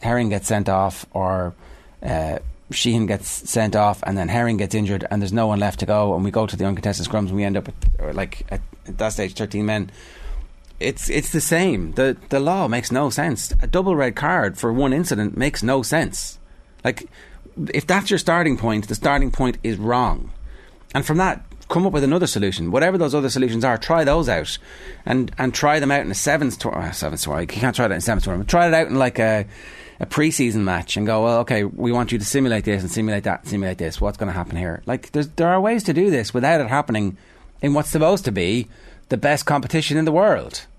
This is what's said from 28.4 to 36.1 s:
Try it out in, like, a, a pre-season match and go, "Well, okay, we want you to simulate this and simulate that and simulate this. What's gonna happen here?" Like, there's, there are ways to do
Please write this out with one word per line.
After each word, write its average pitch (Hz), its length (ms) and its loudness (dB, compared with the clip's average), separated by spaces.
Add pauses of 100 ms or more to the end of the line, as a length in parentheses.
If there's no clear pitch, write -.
Try 175 180 6
it 165 60 4
out 160 140 4
in, 123 80 -2
like, 127 240 2
a, 110 260 2 (560)
a - 40 -2
pre-season 123 600 2
match 90 320 -2
and 104 100 0
go, 110 160 2
"Well, 117 160 2
okay, 113 240 0
we 120 300 -2
want 120 180 0
you 117 60 0
to 104 80 -4
simulate 120 400 2
this 101 160 0
and 87 100 -6
simulate 107 320 -2
that 98 200 -4
and 147 60 -14
simulate 95 280 -2
this. 80 240 -4
What's 101 160 -2
gonna 98 160 -4
happen 90 240 -6
here?" 87 280 -6
Like, - 280 -6
there's, 147 160 -2
there 165 180 0
are 185 140 4
ways 220 240 0
to 165 80 0
do 185 180 4